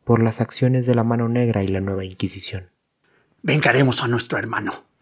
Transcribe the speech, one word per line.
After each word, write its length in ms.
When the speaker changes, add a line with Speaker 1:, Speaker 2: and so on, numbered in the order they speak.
Speaker 1:
por 180
las 200
acciones 440
de 100
la 80
Mano 260
Negra 340
y 40
la 120
Nueva 260
Inquisición. 640
Speaker 2:
Vengaremos 640
a 40
nuestro 300
hermano. 460